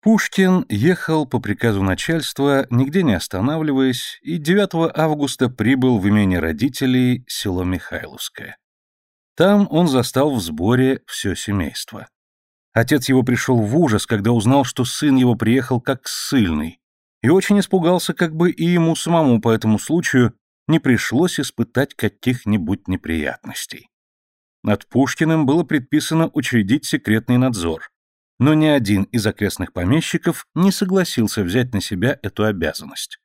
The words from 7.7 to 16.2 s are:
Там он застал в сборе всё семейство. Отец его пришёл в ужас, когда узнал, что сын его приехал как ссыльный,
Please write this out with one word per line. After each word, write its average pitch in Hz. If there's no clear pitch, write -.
Там 202
он 165
застал 131
в 113
сборе 117
всё -
семейство. 98
Отец 131
его 131
пришёл 123
в 107
ужас, 131
когда 110
узнал, 123
что 135
сын 135
его 123
приехал 123
как 131
ссыльный, 87